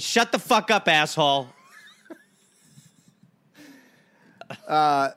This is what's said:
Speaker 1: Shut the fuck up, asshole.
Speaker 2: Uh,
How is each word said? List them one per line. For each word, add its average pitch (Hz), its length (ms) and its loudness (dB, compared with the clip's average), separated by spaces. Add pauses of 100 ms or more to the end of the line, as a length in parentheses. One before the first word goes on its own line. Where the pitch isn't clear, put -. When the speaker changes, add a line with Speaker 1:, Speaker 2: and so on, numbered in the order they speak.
Speaker 1:
Shut 233 300 0
the 233 60 0
fuck 220 320 0
up, 202 180 -2
asshole. 147 580 2 (3250)
Speaker 2:
Uh, 147 500 0